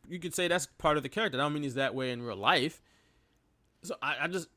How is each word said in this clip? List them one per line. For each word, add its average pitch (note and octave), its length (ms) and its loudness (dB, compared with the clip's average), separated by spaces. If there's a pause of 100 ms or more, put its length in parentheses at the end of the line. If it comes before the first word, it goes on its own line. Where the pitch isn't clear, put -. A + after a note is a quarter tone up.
you F3+ 100 -8
could E3 140 -6
say F3+ 140 2
that's F3 180 2
part D3+ 320 2
of C#3+ 60 -2
the C3+ 60 -6
character. G3+ 280 -2
I C3 60 2
don't D3 100 0
mean D3+ 100 -2
he's C3 120 -4
that C3+ 200 0
way C3 160 -2
in A#2+ 100 -4
real A#2 160 -6
life. C#3 440 2 (1000)
So A3 180 -8
I, C#3 200 -2
I D#3 60 0
just F3 300 -4